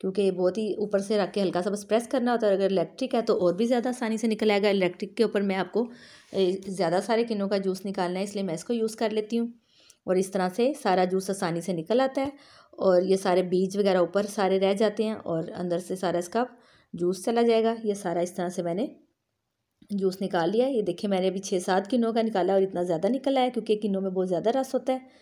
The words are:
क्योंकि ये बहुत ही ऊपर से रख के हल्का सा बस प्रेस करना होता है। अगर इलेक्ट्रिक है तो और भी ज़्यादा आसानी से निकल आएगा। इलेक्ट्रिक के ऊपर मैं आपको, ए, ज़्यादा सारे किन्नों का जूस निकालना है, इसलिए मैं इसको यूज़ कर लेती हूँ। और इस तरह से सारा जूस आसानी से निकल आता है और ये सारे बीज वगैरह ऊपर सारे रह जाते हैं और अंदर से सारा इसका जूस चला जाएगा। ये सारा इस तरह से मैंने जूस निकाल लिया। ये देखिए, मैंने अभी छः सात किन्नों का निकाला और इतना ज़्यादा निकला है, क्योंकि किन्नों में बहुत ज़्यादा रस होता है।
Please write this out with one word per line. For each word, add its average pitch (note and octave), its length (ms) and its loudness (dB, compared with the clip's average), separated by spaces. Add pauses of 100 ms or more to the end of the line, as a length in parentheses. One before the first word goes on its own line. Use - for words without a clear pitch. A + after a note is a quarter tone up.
क्योंकि F#3+ 220 -2
ये F#3+ 100 4
बहुत F3+ 260 0
ही G#3+ 180 -2
ऊपर G3+ 260 0
से G#3 160 0
रख G3 140 0
के G#3 80 -2
हल्का F3+ 220 0
सा G3+ 80 -2
बस G3+ 140 -4
प्रेस A#3 220 0
करना A#3+ 260 0
होता A3+ 140 2
है। G3+ 80 4
अगर F#3+ 180 2
इलेक्ट्रिक F3+ 420 -2
है A#3 80 2
तो A3 140 2
और F3 200 4
भी A3+ 100 2
ज़्यादा A#3+ 240 2
आसानी A3+ 280 -2
से A3+ 100 0
निकल G#3+ 240 2
आएगा। G3+ 180 4
इलेक्ट्रिक F#3 460 0
के A3+ 80 4
ऊपर G#3 180 0
मैं G3 140 0
आपको, F#3+ 300 -2 (480)
ए, F#3+ 160 2 (180)
ज़्यादा F3+ 340 0
सारे A3+ 240 0
किन्नों G3+ 220 -2
का G3+ 120 0
जूस F#3+ 260 -2
निकालना F#3 320 -2
है, G3 60 -2
इसलिए G3+ 200 -6
मैं E3+ 100 -4
इसको E3+ 200 -4
यूज़ A3 220 -2
कर A3 160 -2
लेती G#3+ 240 -2
हूँ। A#3 160 -2 (540)
और F#3 120 2
इस F#3 140 0
तरह F#3 180 0
से A#3+ 260 0
सारा F#3 300 2
जूस F#3+ 240 -2
आसानी F3 300 -4
से F#3 140 -4
निकल E3+ 260 0
आता C4+ 220 0
है C#4 100 -4 (460)
और F3+ 260 4
ये F#3 140 4
सारे F#3 260 2
बीज F#3 320 0
वगैरह F#3+ 260 4
ऊपर G3 300 0
सारे F#3+ 260 2
रह G3 180 4
जाते G#3+ 280 2
हैं A3 120 -2
और E3 360 -4
अंदर F3 280 -2
से F#3 160 -6
सारा F3 220 -2
इसका A3+ 280 -2 (480)
जूस F3+ 300 -2
चला A#3 180 2
जाएगा। A3+ 320 4 (100)
ये G#3 120 0
सारा F3 240 -2
इस F3+ 160 -2
तरह F3 120 -2
से F#3 140 -4
मैंने F3 220 -2 (1080)
जूस F#3+ 280 -2
निकाल F3+ 300 0
लिया। A#3 160 2
ये C4 160 0
देखिए, - 280 -4
मैंने F#3 180 2
अभी F#3 120 -2
छः F#3+ 200 -2
सात F#3+ 260 0
किन्नों A#3 260 0
का A3+ 100 0
निकाला G3 320 2
और G3 80 4
इतना F#3+ 200 -2
ज़्यादा F3+ 260 0
निकला C4+ 320 0
है, B3 100 2
क्योंकि A3+ 260 -2
किन्नों G3 240 -2
में F#3+ 120 -2
बहुत F#3 160 0
ज़्यादा F3+ 220 0
रस C4 240 0
होता B3 180 -2
है। C4 160 -6 (120)